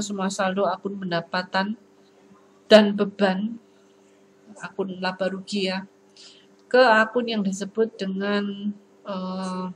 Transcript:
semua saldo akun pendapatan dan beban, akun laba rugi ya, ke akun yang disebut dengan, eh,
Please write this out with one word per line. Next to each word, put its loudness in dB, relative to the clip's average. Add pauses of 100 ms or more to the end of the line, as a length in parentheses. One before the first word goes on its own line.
semua -4
saldo 0
akun -4
pendapatan -4 (880)
dan 8
beban, -2 (1000)
akun -8
laba -2
rugi -4
ya, -6 (800)
ke 6
akun 4
yang -2
disebut -2
dengan, -4 (320)
eh, -6